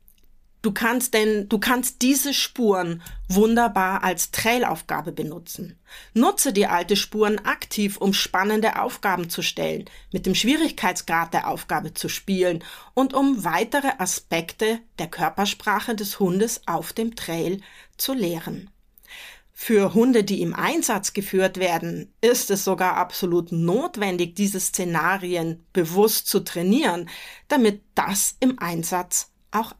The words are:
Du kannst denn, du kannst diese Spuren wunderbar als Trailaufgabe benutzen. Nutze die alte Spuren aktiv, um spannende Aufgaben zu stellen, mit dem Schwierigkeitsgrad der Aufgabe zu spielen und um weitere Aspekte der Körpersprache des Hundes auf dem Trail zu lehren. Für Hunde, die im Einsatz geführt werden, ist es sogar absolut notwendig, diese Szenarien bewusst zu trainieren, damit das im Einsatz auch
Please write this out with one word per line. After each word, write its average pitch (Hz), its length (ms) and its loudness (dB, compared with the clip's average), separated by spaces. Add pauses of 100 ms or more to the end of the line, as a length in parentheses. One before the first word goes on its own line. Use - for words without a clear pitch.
(680)
Du 202 60 0
kannst 240 400 0
denn, 214 340 2
du 214 120 0
kannst 247 420 0
diese 269 320 2
Spuren 185 680 0 (280)
wunderbar 208 760 2
als 180 280 -2
Trailaufgabe 165 840 -2
benutzen. 170 640 -10 (340)
Nutze 277 380 4
die 202 160 2
alte 180 300 0
Spuren 214 480 0
aktiv, 208 500 -2
um 196 180 2
spannende 208 680 0
Aufgaben 185 480 -2
zu 180 120 -6
stellen, 160 440 -4 (260)
mit 190 140 -4
dem 190 100 2
Schwierigkeitsgrad 190 1000 0
der - 160 0
Aufgabe 160 440 -6
zu - 160 -6
spielen 180 560 0 (280)
und 262 200 2
um 277 320 2
weitere 240 520 0
Aspekte 185 840 -2 (200)
der 160 80 -4
Körpersprache 202 880 -2
des 208 240 -8
Hundes 196 460 0
auf 165 260 -4
dem 226 240 -4
Trail 165 460 -4 (340)
zu - 180 -4
lehren. 185 560 -4 (840)
Für 202 400 2
Hunde, 226 320 6
die 202 160 -2
im 170 120 -2
Einsatz 214 600 0
geführt 190 460 0
werden, 170 600 -2
ist 247 320 4
es 196 140 0
sogar 185 320 2
absolut 175 560 0
notwendig, 175 800 0
diese 196 240 0
Szenarien 175 1120 -2
bewusst 190 560 2
zu 196 140 2
trainieren, 180 680 0 (380)
damit 220 360 4 (120)
das - 460 0
im 254 180 2
Einsatz 175 720 -4 (200)
auch 220 280 -4